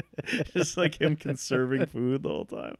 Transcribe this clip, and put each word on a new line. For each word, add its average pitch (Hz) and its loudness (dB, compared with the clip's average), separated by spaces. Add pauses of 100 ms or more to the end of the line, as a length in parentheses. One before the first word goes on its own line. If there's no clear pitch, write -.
(140)
<laughs> - -4
Just, 170 0
like, 175 2
him 156 4
conserving 131 0
food 127 0
the - -2
whole 76 -2
time, - -10